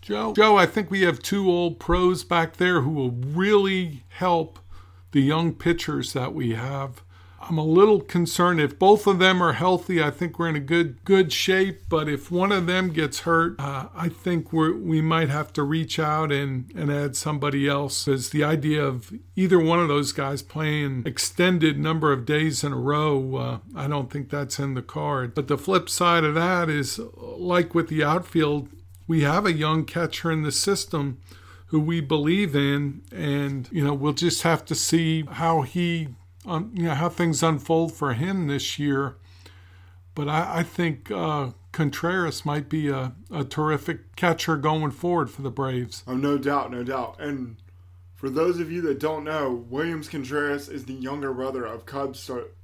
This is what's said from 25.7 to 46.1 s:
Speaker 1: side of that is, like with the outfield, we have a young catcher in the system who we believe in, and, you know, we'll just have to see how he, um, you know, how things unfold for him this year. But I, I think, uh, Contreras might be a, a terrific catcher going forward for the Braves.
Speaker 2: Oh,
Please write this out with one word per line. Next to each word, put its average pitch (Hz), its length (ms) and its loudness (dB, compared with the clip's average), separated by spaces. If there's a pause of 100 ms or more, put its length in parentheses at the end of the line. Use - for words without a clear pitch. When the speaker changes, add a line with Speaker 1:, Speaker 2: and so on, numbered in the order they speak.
Speaker 1:
side 170 340 4
of 151 120 2
that 175 340 2
is, 147 300 -2 (160)
like 175 600 -2
with 170 140 2
the 156 140 0
outfield, 151 680 0 (380)
we 160 140 4
have 160 240 2
a 185 80 2
young 156 320 0
catcher 165 460 -4
in 160 100 0
the 147 100 -2
system 147 680 -2 (480)
who 156 120 2
we 165 220 0
believe 151 540 0
in, 143 460 0 (100)
and, 139 600 -4
you 156 120 0
know, 143 100 2
we'll 143 200 0
just - 300 0
have 165 220 2
to 139 100 -4
see 160 480 2
how 160 380 0
he, 170 460 -2 (380)
um, 185 300 -4
you 170 80 -2
know, 165 100 0
how 165 160 0
things 170 320 0
unfold 160 500 2
for 139 220 -2
him 175 340 -2
this 139 300 -4
year. 139 380 -2 (960)
But 147 160 -4
I, 165 300 -2
I 175 40 0
think, - 460 -4
uh, 151 400 -2 (220)
Contreras 165 760 -2
might 147 240 -4
be 160 180 -2
a, 131 260 -4 (180)
a 139 120 -4
terrific 151 720 -4
catcher 165 420 0
going 156 340 -2
forward 170 380 -2
for - 120 -14
the 135 80 -6
Braves. 127 580 -6
Speaker 2:
Oh, 127 80 -6